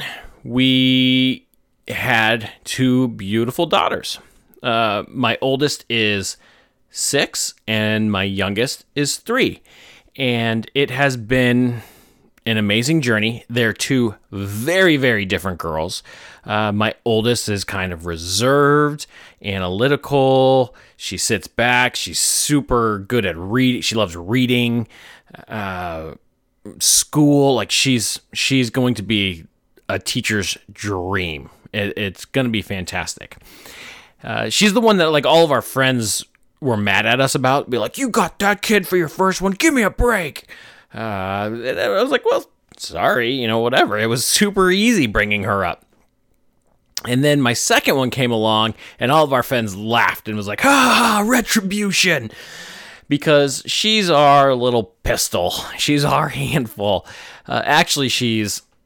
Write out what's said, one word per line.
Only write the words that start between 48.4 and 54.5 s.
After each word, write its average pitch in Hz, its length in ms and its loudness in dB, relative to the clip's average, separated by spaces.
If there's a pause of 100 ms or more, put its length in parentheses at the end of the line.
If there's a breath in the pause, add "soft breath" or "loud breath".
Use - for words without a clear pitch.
and 120 120 0
all 156 140 4
of 139 80 -2
our 123 100 2
friends 110 340 -4
laughed 107 520 0
and 107 80 -4
was 101 100 -6
like, 104 180 -4
"Ah, 240 640 4
retribution." 196 1040 0 (800 loud breath)
Because 143 580 2
she's 214 420 0
our 143 460 6